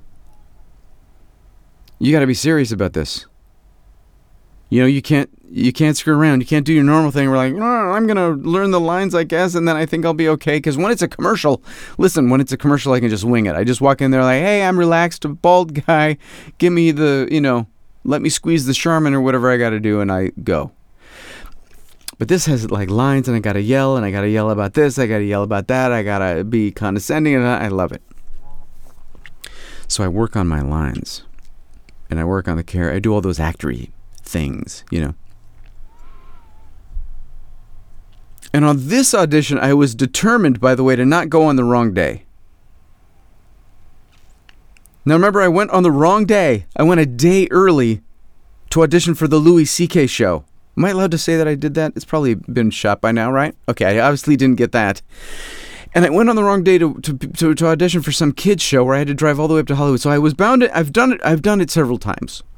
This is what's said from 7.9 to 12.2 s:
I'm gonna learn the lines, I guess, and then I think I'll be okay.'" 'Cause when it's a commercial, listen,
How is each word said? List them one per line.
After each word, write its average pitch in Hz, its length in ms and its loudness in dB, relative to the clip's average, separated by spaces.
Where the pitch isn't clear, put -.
I'm 220 140 0
gonna 190 240 0
learn 170 400 -2
the 185 100 2
lines, 170 340 -2
I 165 100 2
guess, 170 300 -2
and 170 140 0
then 160 80 0
I 160 80 -2
think 165 220 -4
I'll 165 80 0
be 160 160 0
okay.'" 151 320 -2
'Cause 139 160 -2
when 190 120 0
it's 233 120 0
a 165 60 -2
commercial, 151 540 -2
listen, 151 320 2